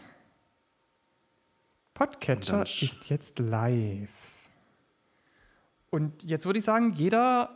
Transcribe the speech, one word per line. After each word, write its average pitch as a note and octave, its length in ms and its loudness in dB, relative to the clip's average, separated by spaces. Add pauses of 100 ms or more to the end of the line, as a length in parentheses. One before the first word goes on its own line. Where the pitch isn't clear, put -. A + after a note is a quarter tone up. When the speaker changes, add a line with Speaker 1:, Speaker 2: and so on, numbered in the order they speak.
(1900)
Speaker 1:
Podcatcher - 600 -2
Speaker 2:
Und G3+ 60 4
dann F#3+ 60 -2
sch- - 180 -4
Speaker 1:
ist - 260 -6
jetzt - 280 -4
live. A2+ 720 0 (1800)
Und D3+ 320 -4
jetzt D#3+ 240 -4
würd G3 100 2
ich G#3+ 80 -2
sagen, A3+ 300 4
jeder, A#3+ 600 2